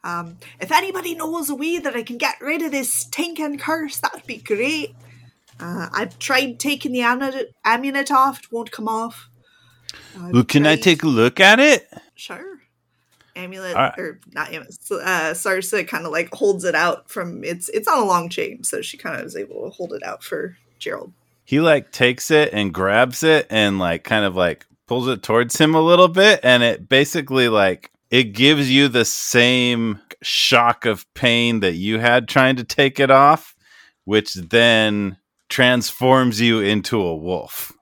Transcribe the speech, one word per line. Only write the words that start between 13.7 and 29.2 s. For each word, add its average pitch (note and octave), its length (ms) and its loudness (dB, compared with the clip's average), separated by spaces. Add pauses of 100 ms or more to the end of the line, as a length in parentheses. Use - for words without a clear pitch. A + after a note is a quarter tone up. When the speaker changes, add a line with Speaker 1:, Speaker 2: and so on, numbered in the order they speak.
Speaker 2:
All - 60 2
right. - 160 -2
Speaker 1:
or D#3+ 220 -12 (120)
not D#3 160 -8
amulet, E3 340 -16
so, F#3 180 -8
uh, E3+ 340 -4
Sarsa F#3 520 -4
kinda, E3 220 -8
like, D#3+ 260 -6
holds G3 300 -2
it F3 100 -2
out - 360 -2
from, F3 340 -12
it's, F3 240 -10
it's G#3+ 180 -4
on D#4 160 2
a - 20 2
long F3 240 0
chain, - 360 -8
so - 180 -6
she - 140 -14
kinda - 260 -10
is - 140 -14
able - 280 -12
to - 60 -12
hold F3 220 -12
it - 100 -12
out - 220 -12
for F3+ 320 -10 (220)
Gerald. - 340 -12 (320)
Speaker 2:
He, C#3 160 0
like, D#3 320 2
takes B2 380 0
it D3+ 240 4
and G2+ 200 -2
grabs G#2+ 480 0
it D#3 280 4
and, G#2 280 2
like, E2+ 240 -2
kind G#2+ 220 0
of, F#2 100 -2
like, F2 320 0 (220)
pulls B2 200 -2
it B2 140 -4
towards A#2 360 0
him D#3 160 -4
a D#3+ 60 2
little F3 280 6
bit, F#3+ 340 4
and B2 200 4
it A#2 260 -2
basically, C3+ 600 2
like, G2 420 2 (200)
it A#2 220 2
gives C#3 380 2
you C#3 180 4
the A#2+ 160 2
same A#2+ 960 0 (220)